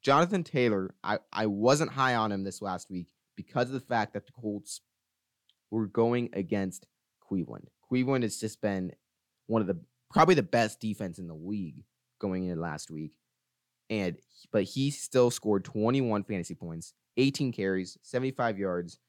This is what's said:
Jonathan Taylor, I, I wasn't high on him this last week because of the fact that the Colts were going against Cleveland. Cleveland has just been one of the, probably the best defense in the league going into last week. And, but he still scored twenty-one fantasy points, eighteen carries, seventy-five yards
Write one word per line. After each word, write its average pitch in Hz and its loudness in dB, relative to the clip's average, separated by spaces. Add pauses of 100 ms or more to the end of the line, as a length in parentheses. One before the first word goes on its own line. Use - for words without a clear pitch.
Jonathan 170 4
Taylor, 107 0 (100)
I, 104 -2 (140)
I 110 0
wasn't 123 4
high 131 2
on 110 2
him 98 -2
this 98 -8
last 95 -6
week 90 -8 (280)
because 123 -2
of 131 -8
the 135 -4
fact 113 -2
that 104 -8
the - -20
Colts 104 -8 (920)
were 110 0
going 117 2
against 95 -4 (340)
Cleveland. 60 -6 (200)
Cleveland 127 2
has 107 -4
just - -6
been 95 -2 (540)
one 113 2
of 95 0
the, 92 0 (340)
probably 175 8
the 131 4
best 110 0
defense 101 -6
in 90 -10
the 82 -12
league 87 -8 (360)
going 92 -2
into 85 -4
last 80 -8
week. 78 -8 (760)
And, 98 -2 (340)
but 104 2
he 135 -2
still 123 2
scored 104 0
twenty-one 113 0
fantasy 90 -6
points, 82 -12 (240)
eighteen 135 2
carries, 95 -2
seventy-five 127 -2
yards 87 -4